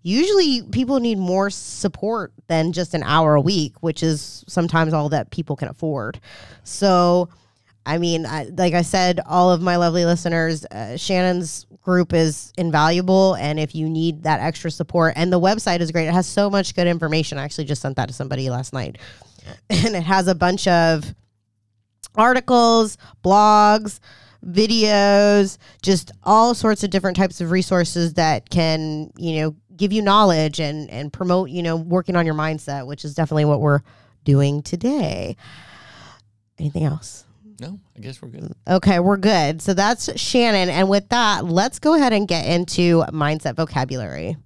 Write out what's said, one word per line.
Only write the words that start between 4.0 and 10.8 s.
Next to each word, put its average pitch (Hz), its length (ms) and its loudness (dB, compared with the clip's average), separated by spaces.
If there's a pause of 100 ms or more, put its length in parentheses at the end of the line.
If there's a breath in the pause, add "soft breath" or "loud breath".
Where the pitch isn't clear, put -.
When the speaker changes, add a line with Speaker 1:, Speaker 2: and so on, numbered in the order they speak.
Speaker 1:
is 156 440 -4
sometimes 165 460 0
all 151 160 0
that 135 220 -4
people - 240 -8
can 135 120 -8
afford. 139 520 -8 (440 loud breath)
So, 180 680 2 (560 soft breath)
I 156 120 -4
mean, 165 280 -2
I, 143 180 -8 (120)
like 175 200 0
I 175 80 2
said, 180 420 0
all 180 260 4
of 170 100 2
my 180 160 0
lovely 170 280 2
listeners, 165 600 -2
uh, 110 320 -12